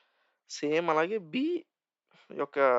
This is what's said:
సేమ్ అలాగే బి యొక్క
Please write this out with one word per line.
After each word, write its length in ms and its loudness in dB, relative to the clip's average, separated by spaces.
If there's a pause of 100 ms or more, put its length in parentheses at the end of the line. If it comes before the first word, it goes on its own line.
(520)
సేమ్ 380 -2
అలాగే 360 0
బి 180 -4 (840)
యొక్క 280 -6 (220)